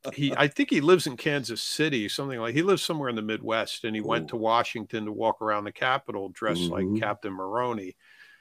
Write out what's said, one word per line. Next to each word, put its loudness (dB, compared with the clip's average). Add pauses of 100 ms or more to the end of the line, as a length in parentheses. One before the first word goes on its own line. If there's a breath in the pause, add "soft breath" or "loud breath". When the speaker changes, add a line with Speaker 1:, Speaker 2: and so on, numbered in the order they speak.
(140)
Speaker 1:
he, 0
I 6
think 0
he 4
lives 6
in -6
Kansas -2
City, 0
something -4
like, -2
he 4
lives 4
somewhere -2
in -2
the -2
Midwest, -2
and 0
he -2
went 0
Speaker 2:
Ooh. -12
Speaker 1:
to -6
Washington 0
to -4
walk 0
around 0
the -6
Capitol -2
dressed -2
like -2
Speaker 2:
Mm-hmm. 2
Speaker 1:
Captain -2
Moroni. -4 (440 soft breath)